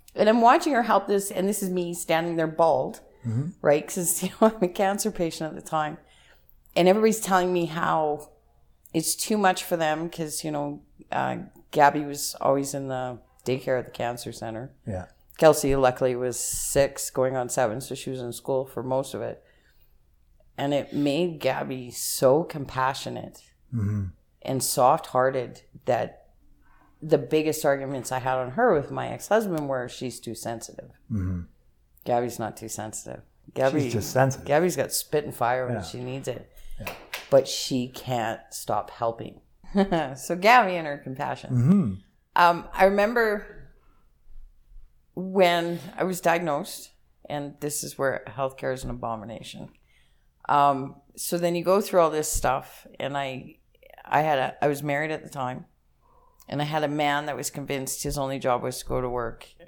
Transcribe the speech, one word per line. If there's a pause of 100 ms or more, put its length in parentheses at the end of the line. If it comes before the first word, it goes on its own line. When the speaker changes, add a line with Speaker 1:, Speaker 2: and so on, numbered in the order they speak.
(160)
Speaker 1:
And
I'm
watching
her
help
this,
and
this
is
me
standing
there
bald, (240)
Speaker 2:
Mm-hmm. (120)
Speaker 1:
right?
'Cause,
<laughs>
you (100)
know,
I'm
a
cancer
patient
at
the
time. (800)
And
everybody's
telling
me
how (640)
it's
too
much
for
them
'cause,
you
know, (300)
uh, (340)
Gabby
was
always
in
the (260)
daycare
at
the
cancer
center. (140)
Speaker 2:
Yeah. (340)
Speaker 1:
Kelsey,
luckily,
was
six,
going
on
seven,
so
she
was
in
school
for
most
of
it. (1160)
And
it
made
Gabby
so
compassionate (280)
Speaker 2:
Mm-hmm. (360)
Speaker 1:
and
soft-hearted (240)
that (920)
the
biggest
arguments
I
had
on
her
with
my
ex-husband
were,
"She's
too
sensitive." (220)
Speaker 2:
Mm-hmm. (640)
Speaker 1:
Gabby's
not
too
sensitive. (320)
Gabby,
Speaker 2:
She's
just
sensitive.
Speaker 1:
Gabby's
got
spit
and
fire
when
Speaker 2:
Yeah.
Speaker 1:
she
needs
it. (280)
Speaker 2:
Yeah. (360)
Speaker 1:
But
she
can't
stop
helping. (320)
<laughs>
So
Gabby
and
her
compassion.
Speaker 2:
Mm-hmm. (420)
Speaker 1:
Um,
I
remember (1500)
when (180)
I
was
diagnosed, (380)
and
this
is
where
healthcare
is
an
abomination. (800)
Um, (200)
so
then
you
go
through
all
this
stuff, (140)
and
I, (480)
I
had
a,
I
was
married
at
the
time, (800)
and
I
had
a
man
that
was
convinced
his
only
job
was
to
go
to
work (200)